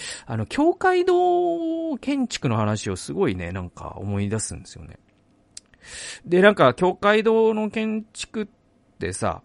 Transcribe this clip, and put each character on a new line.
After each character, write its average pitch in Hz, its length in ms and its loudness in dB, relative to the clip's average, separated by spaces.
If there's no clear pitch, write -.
あ 117 120 -6
の、 107 80 -4
教 330 280 2
会 370 300 2
堂 339 960 0
建 269 320 -4
築 - 180 -6
の 113 80 0
話 107 340 -2
を 92 60 -4
す - 160 -10
ご 175 160 0
い 95 80 -2
ね、 87 160 -8
な 95 80 -6
ん 90 100 -10
か - 280 -14
思 101 240 -4
い 101 80 -2
出 107 100 -2
す - 160 -8
ん - 60 -16
で - 60 -20
す - 100 -20
よ 82 80 -18
ね。 - 140 -20
で、 180 160 4
な 202 100 10
ん 202 40 0
か、 131 200 6
教 180 200 2
会 208 280 2
堂 220 300 4
の 214 160 -2
建 220 440 -4
築 - 300 -8
っ - 40 -10
て 87 120 -4
さ、 92 340 -4